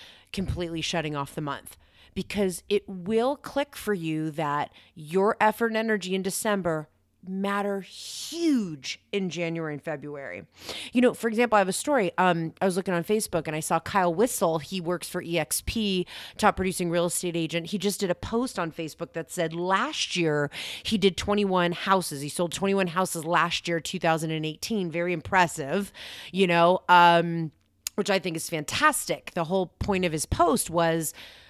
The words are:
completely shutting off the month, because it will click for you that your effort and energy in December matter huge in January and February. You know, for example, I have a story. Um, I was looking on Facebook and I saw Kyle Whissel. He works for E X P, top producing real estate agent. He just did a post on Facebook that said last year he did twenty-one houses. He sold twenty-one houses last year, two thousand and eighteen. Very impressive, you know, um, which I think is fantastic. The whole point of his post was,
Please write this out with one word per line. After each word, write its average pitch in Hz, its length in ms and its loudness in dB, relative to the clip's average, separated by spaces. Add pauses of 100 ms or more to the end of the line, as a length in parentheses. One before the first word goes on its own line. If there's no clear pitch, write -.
(320)
completely 170 480 -4
shutting 156 360 -2
off 143 180 -6
the 165 80 -6
month, 139 340 -8 (380)
because 190 560 -2
it 202 180 0
will 220 480 0
click - 400 -4
for - 160 -4
you 160 380 -2
that 147 420 -2 (220)
your 175 440 2
effort 214 280 4
and 220 100 0
energy 208 380 0
in 190 80 0
December 180 640 0 (400)
matter 202 520 -2
huge 220 1200 -4 (140)
in 196 160 0
January 165 460 -4
and 143 80 -8
February. 143 640 -10 (480)
You 247 100 4
know, 240 100 6
for 220 160 -2
example, 226 280 4
I - 20 8
have 190 100 4
a 190 40 0
story. 233 440 0
Um, 170 440 2
I - 40 0
was 185 120 2
looking 190 180 -2
on 170 100 0
Facebook 208 420 0
and 156 80 -4
I 156 60 -2
saw 165 180 0
Kyle 180 340 0
Whissel. 170 460 2
He 185 220 -6
works 170 280 -4
for 180 140 -6
E 170 160 -2
X - 280 -2
P, 196 400 0 (320)
top 202 180 4
producing 185 340 -2
real 175 160 2
estate 170 300 -2
agent. 165 300 -2
He 196 120 -4
just 196 220 -2
did 190 100 -2
a 175 40 2
post - 440 -4
on 165 140 -4
Facebook 165 400 -10
that 165 180 -8
said 165 220 -2
last 190 640 -2
year 147 340 2 (320)
he - 140 -2
did 190 200 4
twenty-one 190 560 2
houses. 170 500 0
He 147 60 -6
sold 170 240 -2
twenty-one 196 360 0
houses 170 360 -2
last 165 440 0
year, 170 120 0
two - 180 -8
thousand 160 320 2
and 156 160 -4
eighteen. 175 440 -4
Very 170 220 -2
impressive, 175 800 0 (400)
you 185 140 4
know, 175 420 6
um, 170 640 6 (440)
which 185 120 0
I 190 100 4
think 170 180 -4
is 160 120 -6
fantastic. - 880 0
The 175 100 0
whole 185 220 0
point 185 400 -2
of 156 60 0
his 156 120 -2
post - 460 2
was, 165 420 2 (380)